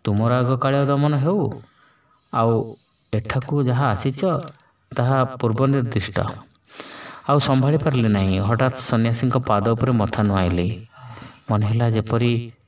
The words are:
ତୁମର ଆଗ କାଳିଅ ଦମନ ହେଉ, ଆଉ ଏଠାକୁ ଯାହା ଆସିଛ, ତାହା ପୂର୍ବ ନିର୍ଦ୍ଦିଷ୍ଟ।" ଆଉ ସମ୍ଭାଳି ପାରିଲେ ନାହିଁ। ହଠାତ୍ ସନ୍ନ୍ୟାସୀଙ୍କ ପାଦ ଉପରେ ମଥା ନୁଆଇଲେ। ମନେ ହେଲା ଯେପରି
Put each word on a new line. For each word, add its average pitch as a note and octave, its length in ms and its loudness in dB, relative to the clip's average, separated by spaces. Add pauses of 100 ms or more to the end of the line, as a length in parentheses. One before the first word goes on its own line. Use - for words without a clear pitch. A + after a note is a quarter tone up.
ତୁମର A2 300 0
ଆଗ B2+ 240 0
କାଳିଅ C3+ 280 0
ଦମନ C#3+ 300 2
ହେଉ, C#3+ 460 -2 (720)
ଆଉ A2+ 420 0 (380)
ଏଠାକୁ C3+ 500 -2
ଯାହା B2+ 260 2
ଆସିଛ, B2+ 360 -2 (720)
ତାହା C3 260 2
ପୂର୍ବ B2+ 420 0
ନିର୍ଦ୍ଦିଷ୍ଟ।" B2 540 0 (1080)
ଆଉ C#3+ 120 4
ସମ୍ଭାଳି C3+ 380 2
ପାରିଲେ C3+ 300 0
ନାହିଁ। F#2+ 320 2
ହଠାତ୍ A#2 380 2
ସନ୍ନ୍ୟାସୀଙ୍କ A#2 600 0
ପାଦ A2 320 2
ଉପରେ A#2 220 0
ମଥା G#2+ 320 0
ନୁଆଇଲେ। F2+ 640 0 (640)
ମନେ G#2+ 140 0
ହେଲା A#2 240 2
ଯେପରି A#2 640 -2 (140)